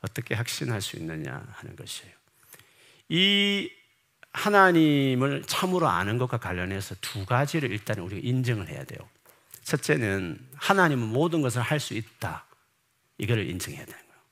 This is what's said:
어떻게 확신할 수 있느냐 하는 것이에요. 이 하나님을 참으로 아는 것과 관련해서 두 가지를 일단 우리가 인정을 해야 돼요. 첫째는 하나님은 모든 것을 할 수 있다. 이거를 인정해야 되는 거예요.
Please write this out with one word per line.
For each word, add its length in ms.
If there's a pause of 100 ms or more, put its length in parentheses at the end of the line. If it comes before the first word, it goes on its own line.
어떻게 340
확신할 460
수 160
있느냐 560
하는 240
것이에요. 360 (960)
이 600 (640)
하나님을 1120
참으로 400
아는 300
것과 220
관련해서 640
두 240
가지를 440
일단 280
우리가 280
인정을 420
해야 160
돼요. 140 (680)
첫째는 920
하나님은 520
모든 340
것을 180
할 180
수 140
있다. 540 (720)
이거를 320
인정해야 340
되는 140
거예요. 340